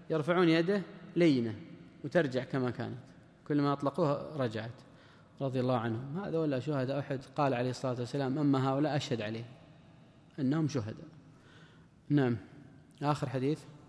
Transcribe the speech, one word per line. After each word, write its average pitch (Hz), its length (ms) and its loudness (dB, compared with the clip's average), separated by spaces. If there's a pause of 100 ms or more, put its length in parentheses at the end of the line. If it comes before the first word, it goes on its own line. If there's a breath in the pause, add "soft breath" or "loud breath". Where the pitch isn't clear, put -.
يرفعون 165 400 4
يده 170 320 4 (340)
لينة 131 400 6 (480)
وترجع 135 400 0
كما 127 280 -2
كانت، 113 260 -6 (500)
كلما 143 260 2
أطلقوها 143 640 0
رجعت، 113 340 -2 (720 loud breath)
رضي 131 180 -2
الله 127 180 2
عنهم. 120 420 -2
هذا 160 180 -4
ولا 147 220 0
شهداء 135 400 -2
أحد، 135 200 -4 (160)
قال 139 180 2
عليه 123 160 0
الصلاة 123 300 -4
والسلام: 131 380 -2
"أما 135 320 4
هؤلاء"، 139 260 2
أشهد 127 260 -2
عليه 110 240 -6 (920)
أنهم 147 280 2
شهداء. 110 400 -6 (1000 loud breath)
نعم، 127 280 4 (640)
آخر 143 280 0
حديث. 135 300 0 (300)